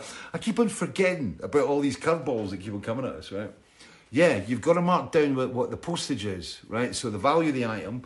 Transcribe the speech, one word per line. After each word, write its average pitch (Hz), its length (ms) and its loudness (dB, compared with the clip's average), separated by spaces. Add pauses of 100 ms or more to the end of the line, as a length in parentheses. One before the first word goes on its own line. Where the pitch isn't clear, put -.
(320)
I 170 60 -6
keep 220 220 0
on 226 100 6
forgetting 160 720 0
about 143 240 2
all 143 140 2
these 143 180 2
curveballs 135 540 0
that 98 60 -6
keep 101 160 -8
on 101 80 -6
coming 117 240 -4
at 104 80 -4
us, 80 180 -12
right? 101 200 -6 (600)
Yeah, 135 320 6
you've 117 160 -2
got 165 120 4
to 175 80 4
mark 175 320 2
down 147 220 4
what, 131 180 0
what 117 180 -2
the 113 60 -6
postage 147 480 -4
is, 90 420 -8
right? 120 260 -2
So - 160 -4
the 104 80 -4
value 151 320 2
of 135 60 0
the 123 100 0
item, 110 400 -6